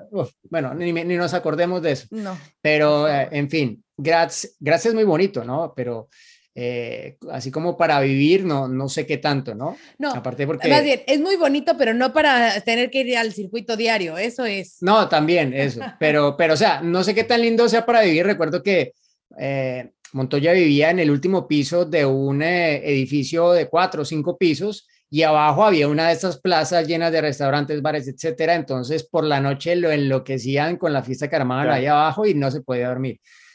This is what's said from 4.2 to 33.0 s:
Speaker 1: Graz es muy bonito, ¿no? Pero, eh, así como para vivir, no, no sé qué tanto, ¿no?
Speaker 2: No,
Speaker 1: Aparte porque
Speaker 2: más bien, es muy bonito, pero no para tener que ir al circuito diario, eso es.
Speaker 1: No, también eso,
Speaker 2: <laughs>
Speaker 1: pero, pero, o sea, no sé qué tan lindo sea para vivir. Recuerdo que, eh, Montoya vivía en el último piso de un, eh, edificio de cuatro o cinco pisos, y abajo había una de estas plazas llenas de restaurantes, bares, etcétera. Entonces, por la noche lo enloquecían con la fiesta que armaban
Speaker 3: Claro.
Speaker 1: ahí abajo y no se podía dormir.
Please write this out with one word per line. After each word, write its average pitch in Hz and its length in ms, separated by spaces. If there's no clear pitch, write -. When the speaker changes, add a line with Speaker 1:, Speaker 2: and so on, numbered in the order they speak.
Speaker 1:
Graz 156 280
es 233 80
muy 220 100
bonito, 175 400
¿no? 143 320
Pero, 117 320
eh, 120 600
así 127 200
como 170 240
para 156 240
vivir, 143 460
no, 139 240
no 131 180
sé 151 180
qué 147 120
tanto, 139 360
¿no? 147 220
Speaker 2:
No, 277 160
Speaker 1:
Aparte 139 340
porque 233 220
Speaker 2:
más 285 140
bien, 277 220
es 277 140
muy 381 160
bonito, 302 420
pero 226 160
no 247 200
para 240 480
tener 240 280
que 262 120
ir 240 160
al 226 160
circuito 208 420
diario, 208 420
eso 233 280
es. 196 340
Speaker 1:
No, 196 300
también 151 440
eso, 135 280
Speaker 2:
<laughs> - 180
Speaker 1:
pero, 147 380
pero, 160 160
o 151 40
sea, 170 240
no 175 220
sé 202 100
qué 220 120
tan 233 160
lindo 233 260
sea 226 180
para 233 180
vivir. 170 220
Recuerdo 170 380
que, 180 300
eh, 131 540
Montoya 139 400
vivía 156 380
en 180 80
el 151 120
último 175 340
piso 151 380
de 151 220
un, 139 360
eh, 165 360
edificio 143 640
de 170 160
cuatro 170 360
o - 20
cinco 143 320
pisos, 185 500
y 151 140
abajo 151 420
había 151 240
una 160 180
de 170 60
estas 175 260
plazas 170 480
llenas 165 240
de 160 80
restaurantes, 147 600
bares, 151 260
etcétera. 160 480
Entonces, 147 480
por 156 220
la 139 160
noche 139 340
lo 170 160
enloquecían 135 840
con 160 160
la 131 100
fiesta 131 260
que 165 60
armaban 135 300
Speaker 3:
Claro. 139 160
Speaker 1:
ahí 135 40
abajo 151 400
y 196 80
no 139 160
se 135 120
podía 123 260
dormir. 127 320